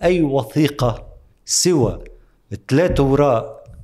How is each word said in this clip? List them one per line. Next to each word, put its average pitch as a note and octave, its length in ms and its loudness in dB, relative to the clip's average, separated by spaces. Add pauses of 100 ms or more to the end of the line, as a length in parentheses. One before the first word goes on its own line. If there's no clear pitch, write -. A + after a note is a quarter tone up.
أي F3 200 2
وثيقة C#3 840 -2 (380)
سوى C3 600 0 (640)
ثلاث D3 320 2
أوراق C3+ 640 0 (200)